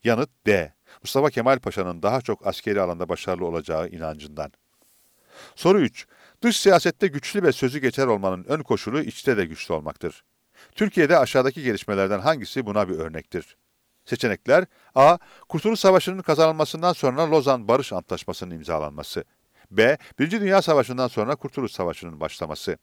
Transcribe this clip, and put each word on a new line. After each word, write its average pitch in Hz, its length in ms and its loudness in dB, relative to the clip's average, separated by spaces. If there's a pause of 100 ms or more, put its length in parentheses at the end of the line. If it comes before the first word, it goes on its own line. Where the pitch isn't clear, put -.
Yanıt 117 260 0 (160)
D. 92 280 2 (280)
Mustafa 139 280 0
Kemal 127 280 2
Paşa'nın 90 440 -6
daha 120 180 0
çok 110 260 -6
askeri 101 340 -2
alanda 87 280 -4
başarılı 87 380 -4
olacağı 82 420 -4
inancından. 76 640 -12 (1040)
Soru 190 240 4
üç. - 260 -2 (360)
Dış 226 180 2
siyasette 185 460 4
güçlü 151 360 -4
ve 147 100 4
sözü 131 260 -2
geçer 131 280 0
olmanın 95 380 0
ön 143 180 -4
koşulu 127 380 -2
içte 113 360 -2
de 95 80 0
güçlü 80 300 -8
olmaktır. 78 500 -8 (500)
Türkiye'de 170 440 4
aşağıdaki 131 440 2
gelişmelerden 101 580 -2
hangisi 127 460 -4
buna 101 220 0
bir 90 60 -4
örnektir? 80 600 -10 (480)
Seçenekler: 127 600 0 (300)
A. 151 240 8 (300)
Kurtuluş 208 320 -2
Savaşı'nın 190 420 2
kazanılmasından 160 680 2
sonra 147 380 0
Lozan 131 380 2
Barış 131 240 2
Antlaşması'nın 90 640 -8
imzalanması. 76 680 -8 (460)
B. 113 280 4 (200)
Birinci 170 220 -2
Dünya 196 220 4
Savaşı'ndan 127 460 2
sonra 120 280 -2
Kurtuluş 131 360 -6
Savaşı'nın 85 480 -8
başlaması. 78 640 -8